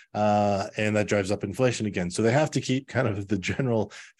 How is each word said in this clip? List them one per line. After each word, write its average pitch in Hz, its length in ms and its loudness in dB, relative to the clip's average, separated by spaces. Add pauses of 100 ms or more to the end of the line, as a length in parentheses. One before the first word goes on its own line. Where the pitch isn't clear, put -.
(140)
uh, 104 540 2 (100)
and 107 180 0
that 104 100 2
drives 101 240 0
up 101 140 -2
inflation 113 400 0
again. 92 260 -2
So 107 120 -2
they 113 100 4
have 151 200 2
to 131 100 -2
keep 131 260 -2
kind 120 180 0
of 98 220 -4
the 104 100 0
general 110 540 -2 (280)